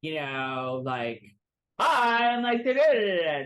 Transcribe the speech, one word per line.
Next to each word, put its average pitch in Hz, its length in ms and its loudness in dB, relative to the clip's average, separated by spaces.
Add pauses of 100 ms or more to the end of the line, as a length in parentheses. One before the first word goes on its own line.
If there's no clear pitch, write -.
you 156 140 -6
know, 131 680 -6
like, 120 380 -6 (560)
I'm 240 640 2
like, 240 220 0
da, 254 100 0
da, 294 180 4
da, - 0 -
da, 175 540 0